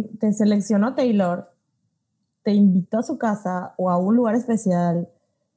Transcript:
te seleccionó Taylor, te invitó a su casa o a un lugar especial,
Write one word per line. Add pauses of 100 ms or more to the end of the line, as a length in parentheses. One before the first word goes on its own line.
(200)
te
seleccionó
Taylor, (960)
te
invitó
a
su
casa
o
a
un
lugar
especial, (480)